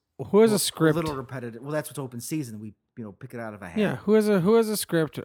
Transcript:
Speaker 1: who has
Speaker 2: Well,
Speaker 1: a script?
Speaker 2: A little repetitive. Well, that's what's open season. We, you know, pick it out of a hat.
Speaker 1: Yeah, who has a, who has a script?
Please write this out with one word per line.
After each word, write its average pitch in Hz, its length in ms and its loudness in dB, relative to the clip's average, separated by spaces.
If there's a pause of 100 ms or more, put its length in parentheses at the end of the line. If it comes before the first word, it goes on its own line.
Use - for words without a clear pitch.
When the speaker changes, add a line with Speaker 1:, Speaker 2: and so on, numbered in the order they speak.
(180)
Speaker 1:
who 196 220 4
has 226 100 8
Speaker 2:
Well, 208 60 4
Speaker 1:
a - 20 0
script? - 380 2
Speaker 2:
A 170 40 0
little 156 160 -4
repetitive. 120 460 -10
Well, 143 80 -12
that's 151 200 -6
what's 131 80 -12
open 123 240 -10
season. 120 380 -6
We, 107 140 -14 (220)
you 120 80 -10
know, 98 80 -12
pick 127 220 -16
it 120 60 -10
out 110 120 -10
of 101 100 -14
a - 60 -12
hat. - 100 -6
Speaker 1:
Yeah, 185 180 0
who 202 180 2
has 214 120 6
a, 208 140 4
who 196 140 4
has 226 160 4
a 208 60 -4
script? 160 480 -2